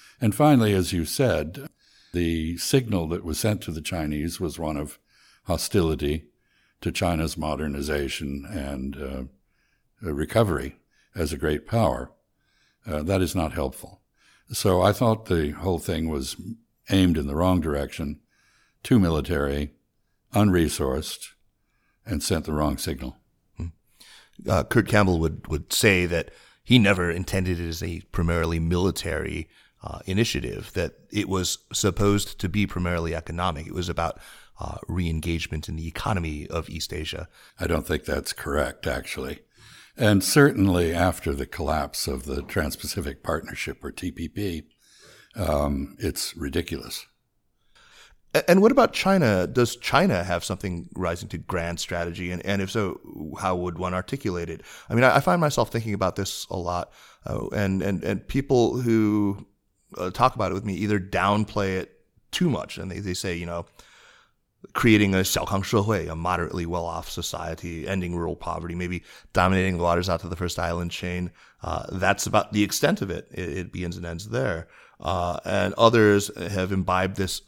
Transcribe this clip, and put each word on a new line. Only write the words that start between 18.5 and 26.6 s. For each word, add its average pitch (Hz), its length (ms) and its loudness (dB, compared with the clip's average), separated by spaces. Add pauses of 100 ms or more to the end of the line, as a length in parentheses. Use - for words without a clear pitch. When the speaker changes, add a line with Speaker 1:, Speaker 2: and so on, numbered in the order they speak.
Speaker 1:
too 120 180 6
military, 73 720 2 (600)
unresourced, 82 1000 2 (760)
and 76 160 -4
sent 80 220 0
the 78 80 -4
wrong 73 260 0
signal. 65 380 -6 (400)
Speaker 2:
Hmm. 82 100 -6 (800)
Uh, 82 140 4
Kurt - 240 2
Campbell 95 320 6
would, 80 300 -2
would 78 240 -6
say 95 340 4
that 82 240 -2 (320)